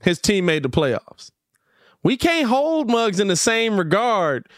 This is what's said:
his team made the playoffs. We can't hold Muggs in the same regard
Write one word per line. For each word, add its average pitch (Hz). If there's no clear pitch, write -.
his 175
team 190
made 156
the 135
playoffs. -
We 247
can't 330
hold 285
Muggs 226
in 202
the 190
same 226
regard 180